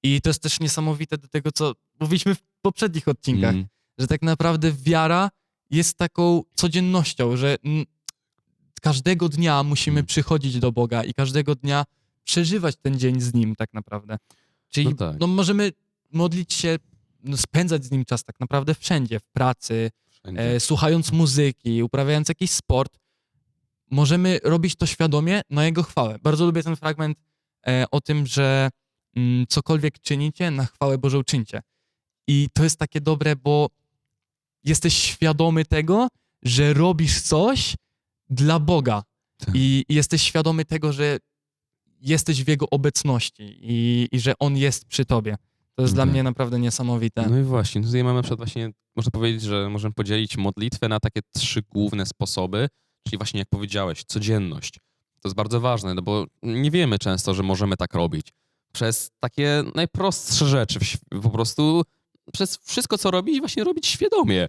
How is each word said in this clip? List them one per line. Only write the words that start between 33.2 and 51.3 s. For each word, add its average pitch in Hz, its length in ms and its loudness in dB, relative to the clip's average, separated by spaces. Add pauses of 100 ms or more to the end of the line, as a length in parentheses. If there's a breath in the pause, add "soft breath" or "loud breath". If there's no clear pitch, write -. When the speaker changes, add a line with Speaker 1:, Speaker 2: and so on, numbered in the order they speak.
Speaker 1:
bo 147 340 2 (920)
jesteś 151 340 2
świadomy 160 680 2
tego, 175 420 2 (360)
że 139 300 4
robisz 160 480 2
coś 208 540 0 (540)
dla 147 300 2
Boga. 139 440 2 (340)
Speaker 2:
Tak. 95 180 -4
Speaker 1:
I, 131 340 4
i 147 60 2
jesteś 151 260 2
świadomy 160 440 0
tego, 151 280 -2
że 143 240 0 (840)
jesteś 147 420 0
w 127 40 0
Jego 147 220 0
obecności 139 720 0 (180)
i, 120 500 2
i 127 80 0
że 123 200 0
On 139 180 0
jest 135 280 0
przy - 200 -2
tobie. 107 320 -2 (380)
To 127 60 -2
jest 123 120 2
dla 131 100 2
Speaker 2:
Tak. 135 100 4
Speaker 1:
mnie 131 100 2
naprawdę 123 360 -2
niesamowite. 117 680 -2
Speaker 2:
No 123 100 4
i 135 40 2
właśnie, 120 400 0
tutaj 123 200 0
mamy 123 120 2
na 123 60 0
przykład 117 180 -4
właśnie, 113 320 -8 (240)
można 110 160 -2
powiedzieć, 113 300 -2
że 101 280 -4
możemy 107 240 -6
podzielić 107 440 -4
modlitwę 104 520 -4
na 107 100 0
takie 110 220 -4 (160)